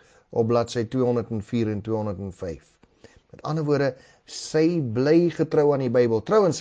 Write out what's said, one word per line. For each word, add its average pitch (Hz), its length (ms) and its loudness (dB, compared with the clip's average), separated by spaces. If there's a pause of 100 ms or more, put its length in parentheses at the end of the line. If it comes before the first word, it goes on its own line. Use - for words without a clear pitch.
(300)
op 113 180 0
bladsy 117 360 0
tweehonderd 120 460 -2
en 107 120 -6
vier 117 260 -2
en 104 120 -4
tweehonderd 107 380 -4
en 98 140 -10
vyf. - 440 -12 (540)
Met - 120 -20
ander 156 220 -4
woorde, 143 300 0 (320)
sy 160 540 0
bly 143 540 2
getrou 147 400 2
aan 131 100 -2
die 120 80 -2
Bybel. 117 320 4
Trouwens, 190 360 2